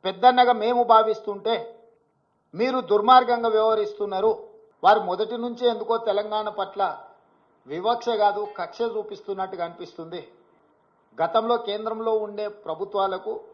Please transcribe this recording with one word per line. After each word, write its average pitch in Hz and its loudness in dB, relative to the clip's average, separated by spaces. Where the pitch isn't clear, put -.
పెద్దన్నగా 247 6
మేము 233 2
భావిస్తుంటే 220 2
మీరు 254 -2
దుర్మార్గంగా 233 4
వ్యవహరిస్తున్నారు. 214 0
వారు 208 6
మొదటి 196 -4
నుంచే 240 -6
ఎందుకో 220 -2
తెలంగాణ 208 -2
పట్ల 202 -6
వివక్ష 208 -2
కాదు, 208 0
కక్ష 175 -10
చూపిస్తున్నట్టుగా 190 -8
అనిపిస్తుంది. 170 -14
గతంలో 220 0
కేంద్రంలో 220 -4
ఉండే 208 -8
ప్రభుత్వాలకు 190 -4